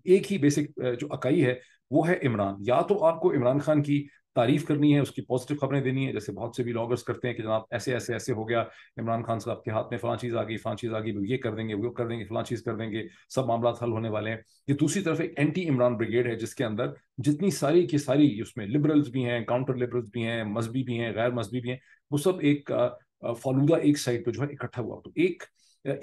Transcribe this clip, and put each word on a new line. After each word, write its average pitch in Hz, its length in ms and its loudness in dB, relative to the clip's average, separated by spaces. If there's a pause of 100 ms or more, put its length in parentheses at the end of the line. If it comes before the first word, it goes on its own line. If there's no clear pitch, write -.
एक 190 200 6
ही 196 120 -2
बेसिक, 143 420 2
अ, 123 140 0
जो - 120 -6
इकाई 143 340 0
है 127 200 2 (320)
वो 156 120 4
है 170 180 2
इमरान। 101 380 0
या 123 220 2
तो 202 120 2
आपको 165 400 2
इमरान 131 260 4
खान 151 220 4
की 143 280 0 (260)
तारीफ 135 300 4
करनी 147 260 4
है, 143 100 6
उसकी - 200 -4
पॉजिटिव 127 340 -2
खबरें 139 260 0
देनी 131 220 0
है, 131 80 -2
जैसे 110 200 -6
बहुत 107 240 -8
से 131 60 -2
व्लॉगर्स 120 400 -2
करते - 260 -6
हैं 120 80 -4
कि 120 60 -8
जनाब 110 300 -2
ऐसे, 123 220 -2
ऐसे, 117 200 -4
ऐसे 113 180 -4
हो 110 120 -4
गया, 113 260 0 (280)
इमरान 113 240 -2
खान 113 160 -2
साहब 107 260 -6
के 113 60 -4
हाथ 110 220 -2
में 117 60 -4
फलां 117 180 -2
चीज़ 117 200 -4
आ 110 60 0
गई, 110 140 -6
फलां 110 200 -6
चीज़ 113 160 -6
आ 110 80 -2
गई, 110 120 -4
वो 101 120 -4
ये 123 120 0
कर 113 180 -4
देंगे, 110 200 -4
वो 110 160 -2
कर 120 180 -4
देंगे, 117 160 -6
फलां 110 180 -4
चीज़ 110 200 -6
कर 113 140 -4
देंगे, 107 320 -6 (220)
सब 127 160 -2
मामला 117 360 2
हल 120 80 0
होने 113 180 -2
वाले 107 220 -2
हैं। 113 140 -8 (240)
ये 139 60 2
दूसरी 151 280 0
तरफ 160 180 0
एक - 180 -6
एंटी 147 220 2
इमरान 123 340 2
ब्रिगेड 113 320 0
है, 117 100 -2
जिसके 110 280 -4
अंदर 117 300 -4 (260)
जितनी 147 300 2
सारी 160 360 4
की 147 120 0
सारी 131 440 4
उसमें 107 240 -8
लिबरल्स 147 420 2
भी 127 140 -2
हैं, 120 220 0
काउंटर 127 320 0
लिबरल्स 120 380 -2
भी 120 80 -2
हैं, 113 220 -2
मजहबी 113 380 -4
भी 120 120 -4
हैं, 117 200 -4
गैर 117 180 0
मजहबी 117 280 -4
भी 120 80 -6
हैं, 127 120 -6 (320)
वो 147 60 2
सब 185 240 2
एक, 143 300 2
अ, 120 260 0 (260)
अ, 120 80 -2
फालूदा 139 440 2
एक 147 220 4
साइड 120 260 -2
पे 120 80 0
जो 107 100 -6
है 143 100 0
इकट्ठा 123 300 -8
हुआ। 104 220 -8
तो - 140 -18
एक, 175 240 0 (440)
अ, 143 60 -2 (100)